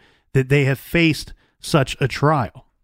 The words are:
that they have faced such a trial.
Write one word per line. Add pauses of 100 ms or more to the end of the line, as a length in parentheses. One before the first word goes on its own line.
(340)
that
they
have
faced (260)
such
a
trial. (180)